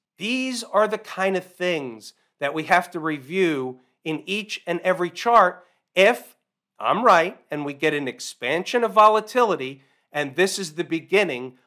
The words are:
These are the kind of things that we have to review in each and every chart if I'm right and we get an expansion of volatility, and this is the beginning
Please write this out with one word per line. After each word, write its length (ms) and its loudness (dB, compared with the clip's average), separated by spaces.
These 460 -6
are 240 0
the 100 -4
kind 400 -4
of 80 -6
things 680 -6
that 140 -4
we 100 -4
have 280 0
to 80 -8
review 800 -2
in 220 -6
each 420 -8
and 140 -4
every 280 -2
chart 560 2
if 420 2
I'm 280 0
right 340 4
and 140 -6
we 100 -8
get 200 -2
an 140 -4
expansion 760 -4
of 80 -2
volatility, 880 2
and 240 -4
this 240 0
is 140 -10
the 100 -6
beginning 840 -2